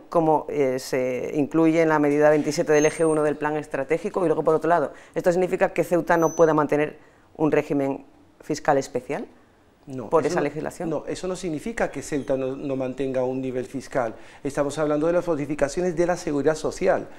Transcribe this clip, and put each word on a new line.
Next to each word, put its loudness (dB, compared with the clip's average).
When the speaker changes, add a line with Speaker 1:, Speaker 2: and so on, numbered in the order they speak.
Speaker 1:
como, 2
eh, 0
se -4
incluye 2
en 4
la 4
medida 4
veintisiete 2
del 6
eje 2
uno 2
del 0
plan -2
estratégico, -4
y 2
luego, 2
por 4
otro 2
lado, 2
¿esto 2
significa 0
que 0
Ceuta 2
no 2
pueda 6
mantener 0
un 0
régimen -2
fiscal 0
especial -6
Speaker 2:
No, -12
Speaker 1:
por 2
Speaker 2:
eso 0
Speaker 1:
esa 0
Speaker 2:
no, 0
Speaker 1:
legislación? -6
Speaker 2:
no, -6
eso -6
no -6
significa -4
que -10
Ceuta -2
no, -4
no -6
mantenga -4
un -4
nivel -6
fiscal. -4
Estamos -2
hablando 0
de 2
las 0
bonificaciones -2
de 2
la 0
seguridad 0
social. -2